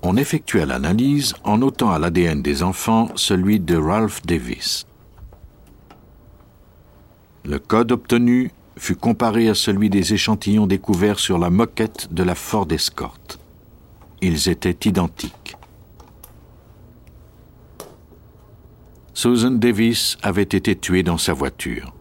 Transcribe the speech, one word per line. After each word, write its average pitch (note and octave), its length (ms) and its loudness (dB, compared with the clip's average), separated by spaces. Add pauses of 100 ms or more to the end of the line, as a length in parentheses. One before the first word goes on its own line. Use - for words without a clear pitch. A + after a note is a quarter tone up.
On F2+ 140 0
effectua B2+ 500 0
l'analyse G#2+ 680 0 (100)
en G#2 140 2
notant B2+ 320 0
à E2 80 2
l'A E2+ 120 0
D F2 120 2
N D#2 200 0
des C#2+ 200 -2
enfants A2 540 0
celui G2+ 440 2
de E2+ 160 0
Ralph G2+ 480 0
Davis. D2 640 -6 (2500)
Le C#2+ 140 -4
code A2+ 340 2
obtenu A#2+ 580 2 (280)
fut - 180 -4
comparé A2+ 540 2
à G2+ 40 2
celui G2+ 360 0
des F#2+ 240 2
échantillons G#2 520 2
découverts G2 520 0
sur F3 200 0
la F3 120 0
moquette A2 640 -2
de E2+ 80 -2
la F2+ 120 0
Ford G2 360 -4
Escort. - 480 -6 (1040)
Ils E2 260 0
étaient F2+ 400 0
identiques. - 680 -4 (3500)
Susan A#2+ 380 2
Davis A2+ 720 0
avait G2+ 200 0
été F#2+ 340 0
tuée F2+ 260 0
dans E2+ 160 0
sa - 160 -2
voiture. - 680 -8